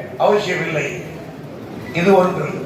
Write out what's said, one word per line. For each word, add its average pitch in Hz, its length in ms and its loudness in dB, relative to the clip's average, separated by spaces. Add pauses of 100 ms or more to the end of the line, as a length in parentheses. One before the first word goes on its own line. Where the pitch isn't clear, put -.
(180)
அவசியம் 180 480 2
இல்லை. 151 220 -2 (1120)
இது 185 100 4 (100)
ஒன்று. 175 280 2 (180)